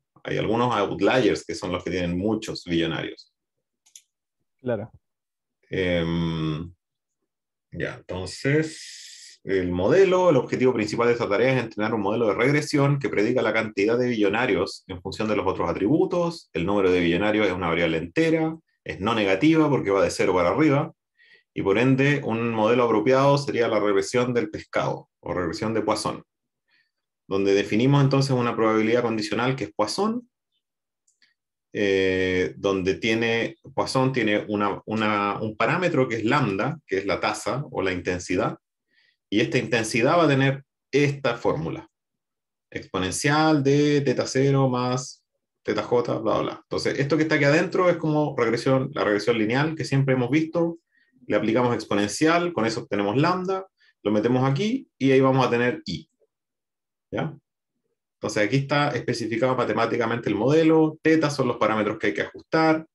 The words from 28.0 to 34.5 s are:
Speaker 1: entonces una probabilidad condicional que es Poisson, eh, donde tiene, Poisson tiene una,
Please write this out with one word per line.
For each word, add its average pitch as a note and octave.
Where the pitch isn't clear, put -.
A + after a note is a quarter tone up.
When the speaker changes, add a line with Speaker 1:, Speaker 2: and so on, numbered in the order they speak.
Speaker 1:
entonces C3+
una A#2+
probabilidad A2
condicional A2+
que A#2
es -
Poisson, G#3+
eh, F#2+
donde F#2+
tiene, A2+
Poisson C3
tiene G#2+
una, G#2